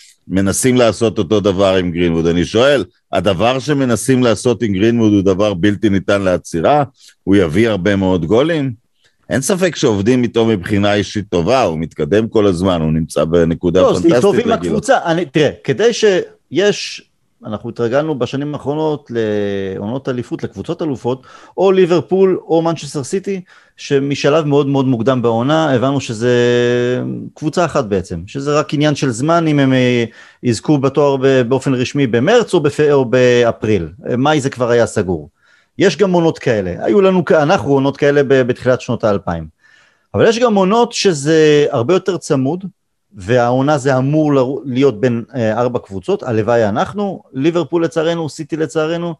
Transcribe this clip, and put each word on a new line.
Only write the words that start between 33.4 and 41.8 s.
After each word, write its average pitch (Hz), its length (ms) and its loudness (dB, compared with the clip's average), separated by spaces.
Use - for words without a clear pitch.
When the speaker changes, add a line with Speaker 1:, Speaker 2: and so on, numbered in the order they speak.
Speaker 2:
אה, 123 80 -2
מאי 147 240 0
זה 131 80 -2
כבר 123 200 -2
היה 120 160 4
סגור. 90 440 -4
יש 185 200 2
גם 196 140 2
עונות 165 280 2
כאלה, 98 460 -2
היו 208 160 2
לנו 185 240 2
כ-, - 60 0
אנחנו 156 400 2
עונות 135 260 0
כאלה 143 260 2
ב-, 135 100 2
בתחילת 127 480 0
שנות - 220 -6
האלפיים. 95 440 -2
אבל 104 140 2
יש 226 120 2
גם 233 160 2
עונות 220 380 2
שזה 151 800 2
הרבה 131 220 0